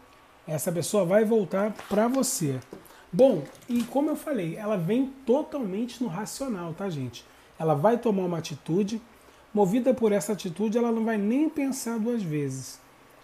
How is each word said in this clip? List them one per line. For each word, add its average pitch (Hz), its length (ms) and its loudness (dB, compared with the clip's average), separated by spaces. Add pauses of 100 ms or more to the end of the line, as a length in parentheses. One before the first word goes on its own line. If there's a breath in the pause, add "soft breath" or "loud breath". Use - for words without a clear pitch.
(460)
Essa 156 240 -4
pessoa 175 340 2
vai 202 200 4
voltar 208 480 0 (160)
pra 208 180 2
você. 175 540 0 (520 loud breath)
Bom, 196 320 6 (240)
e 240 160 0
como 294 260 0
eu 294 60 -2
falei, 190 400 -4
ela 214 200 -4
vem 214 300 0 (180)
totalmente 240 800 -2
no 233 60 -2
racional, 185 640 -6
tá, 196 160 -6
gente? 131 340 -6 (340 loud breath)
Ela 160 160 2
vai 202 220 4
tomar 202 280 0
uma 170 140 -2
atitude, 190 640 -2 (520 loud breath)
movida 226 420 4
por 220 160 2
essa 202 220 0
atitude, 202 440 -2
ela 240 140 2
não 226 140 0
vai 220 120 0
nem 240 320 2
pensar 262 500 -4
duas 226 240 -2
vezes. 143 580 -4 (440)